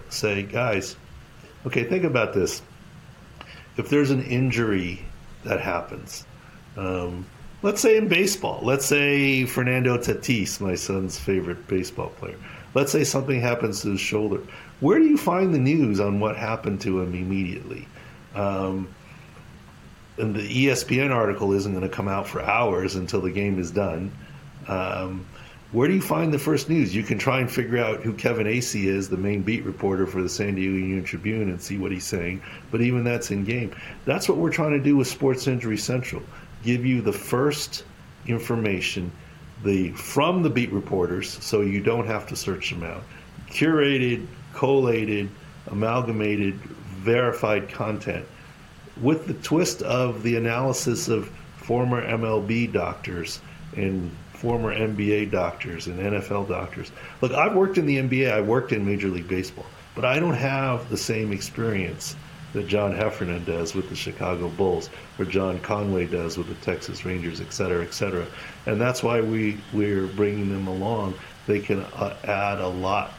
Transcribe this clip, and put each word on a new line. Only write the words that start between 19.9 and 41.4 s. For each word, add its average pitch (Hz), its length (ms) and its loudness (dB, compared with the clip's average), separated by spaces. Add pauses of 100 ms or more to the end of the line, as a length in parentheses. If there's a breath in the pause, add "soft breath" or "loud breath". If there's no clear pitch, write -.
and 107 180 -2
the 107 260 0
E 139 80 8
S 127 140 2
P 123 160 2
N 139 120 4
article 101 420 4
isn't 98 200 2
gonna 92 160 0
come - 180 -2
out 98 200 -2
for - 140 -6
hours 95 540 2
until 92 260 -2
the 92 100 0
game 101 280 0
is 85 100 -2
done. 92 420 -2 (560 loud breath)
Um, 92 600 -4 (440 loud breath)
where 123 180 4
do 185 40 4
you 190 80 4
find 160 320 2
the 143 60 2
first 147 300 0
news? 131 260 4
You 107 80 0
can 110 140 0
try 131 220 2
and 123 120 0
figure 120 280 0
out 110 220 0
who 113 120 0
Kevin 113 340 2
Acee 110 380 0
is, 95 240 2
the 95 80 -2
main 101 240 0
beat 110 240 0
reporter 95 400 0
for 92 160 -2
the 90 80 0
San 101 260 0
Diego 95 180 0
Union-Tribune, 95 760 0
and 90 120 -4
see 98 160 -6
what 92 140 -2
he's 92 140 -6
saying. 92 360 -4 (300 loud breath)
But 113 80 2
even 123 240 4
that's 120 280 0
in 101 120 0
game. 113 320 -2 (300 loud breath)
That's 175 240 0
what 185 80 6
we're 160 160 2
trying 156 180 2
to 143 80 4
do 139 160 6
with 135 120 6
Sports 131 400 2
Injury 117 280 0
Central. 123 460 -2 (420 loud breath)
Give 120 220 2
you 127 160 4
the 101 100 2
first - 720 0 (420)
information, 107 840 0 (540 loud breath)
the, 95 260 4
from 170 520 2
the 151 60 4
beat 120 220 0
reporters, 92 720 0